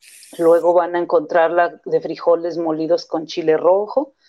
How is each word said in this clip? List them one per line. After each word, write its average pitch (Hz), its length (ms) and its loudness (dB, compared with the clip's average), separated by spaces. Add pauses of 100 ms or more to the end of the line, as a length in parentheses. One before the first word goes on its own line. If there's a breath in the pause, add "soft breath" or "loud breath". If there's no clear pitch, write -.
(380)
luego 170 360 4
van 175 220 0
a 175 40 0
encontrarla 170 840 0
de 160 160 -2
frijoles 170 580 -2
molidos 160 480 -2
con 160 200 -8
chile 160 300 -2
rojo, 202 580 0 (140 soft breath)